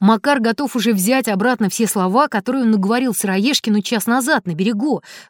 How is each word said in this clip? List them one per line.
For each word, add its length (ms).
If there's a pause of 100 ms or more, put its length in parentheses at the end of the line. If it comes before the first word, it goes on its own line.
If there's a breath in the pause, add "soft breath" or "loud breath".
Макар 380
готов 380
уже 160
взять 360
обратно 420
все 160
слова, 420
которые 360
он 60
наговорил 440
Сыроежкину 680
час 260
назад 400
на 80
берегу, 480 (280 loud breath)